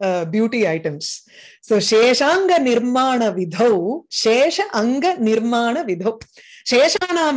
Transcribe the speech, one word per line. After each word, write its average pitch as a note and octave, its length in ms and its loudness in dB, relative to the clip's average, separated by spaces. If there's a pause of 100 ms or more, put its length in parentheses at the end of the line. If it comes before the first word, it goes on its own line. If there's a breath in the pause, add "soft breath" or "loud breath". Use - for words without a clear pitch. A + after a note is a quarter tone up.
uh, F3+ 240 -2
beauty A3 440 0
items. D#3+ 540 -6 (380 loud breath)
So, G#3+ 180 0
Sheshanga C#4+ 880 2
Nirmana B3 680 0
Vidhau, F#3+ 760 -2
Shesha C#4+ 640 0
Anga C4+ 440 0
Nirmana A#3 720 0
Vidhau. F#3 340 -4 (420 loud breath)
Sheshanam D#4+ 720 0